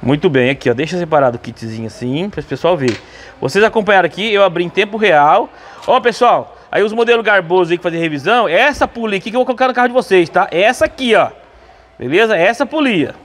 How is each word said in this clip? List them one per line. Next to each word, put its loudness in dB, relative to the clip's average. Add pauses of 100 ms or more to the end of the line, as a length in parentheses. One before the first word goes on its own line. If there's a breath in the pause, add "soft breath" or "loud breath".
Muito 0
bem, 2
aqui, -2
ó, 2
deixa -6
separado 0
o -10
kitzinho -12
assim, -6
pra -12
esse -14
pessoal -2
ver. -2 (400 loud breath)
Vocês 0
acompanharam 2
aqui, -4
eu 4
abri 0
em -6
tempo -4
real. 4 (380 loud breath)
Ó, 2
pessoal, 0 (140 loud breath)
aí 0
os -2
modelos 0
garbosos 2
aí 0
que -10
fazem -4
revisão, 0
essa 0
polia -6
aqui -10
que -4
eu 0
vou 0
colocar 0
no -2
carro 0
de -6
vocês, 2
tá? 0
Essa 0
aqui, -2
ó. 2 (680 soft breath)
Beleza? 0
Essa 0
polia. -2 (100)